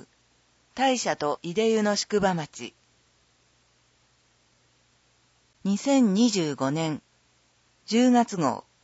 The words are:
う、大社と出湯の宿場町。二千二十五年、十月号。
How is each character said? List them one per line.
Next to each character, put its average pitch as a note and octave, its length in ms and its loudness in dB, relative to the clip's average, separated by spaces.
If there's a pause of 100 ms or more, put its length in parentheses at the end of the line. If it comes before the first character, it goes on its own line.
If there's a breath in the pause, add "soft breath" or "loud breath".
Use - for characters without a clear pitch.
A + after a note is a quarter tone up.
う、 - 60 -20 (680)
大 B3+ 240 0
社 D#3+ 160 -2
と D3 260 -4
出 G#3+ 300 -2
湯 A3 100 2
の G#3 140 0
宿 G#3 240 -2
場 F#3+ 160 0
町。 D3 400 -10 (3000)
二 G3+ 160 -2
千 C4 340 2
二 A#3 160 4
十 E3+ 240 0
五 C3+ 160 -2
年、 D#3 320 -4 (840)
十 B3 240 4
月 A#3 260 2
号。 B2 260 -2 (200)